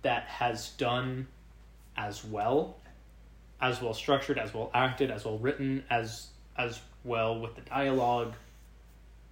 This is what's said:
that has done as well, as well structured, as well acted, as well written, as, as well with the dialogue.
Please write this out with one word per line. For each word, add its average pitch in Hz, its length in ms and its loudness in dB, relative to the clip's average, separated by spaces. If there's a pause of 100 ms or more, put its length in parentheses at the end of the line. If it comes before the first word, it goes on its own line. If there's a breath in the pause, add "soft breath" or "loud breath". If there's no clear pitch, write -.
that 120 240 2
has 117 460 -2
done 127 560 0 (680)
as 104 280 -6
well, 110 520 0 (840)
as 123 200 2
well 117 140 0
structured, 139 420 2
as 110 160 -4
well 113 220 -4
acted, 127 380 4
as 104 120 -6
well 107 140 -2
written, 135 500 0
as, 113 380 -2 (300)
as 117 240 -4 (240)
well 117 340 2
with 113 160 -6
the - 60 -16
dialogue. 123 760 2 (960)